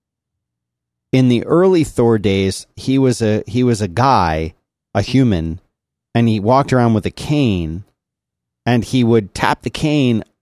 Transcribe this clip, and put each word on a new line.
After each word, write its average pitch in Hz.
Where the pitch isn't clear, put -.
in 131
the 120
early 175
Thor 117
days, 98
he 135
was 127
a, 107
he 117
was 117
a 104
guy, 85
a 101
human, 92
and 117
he 110
walked 127
around 120
with 104
a 87
cane, 98
and 117
he 127
would 113
tap -
the 123
cane 135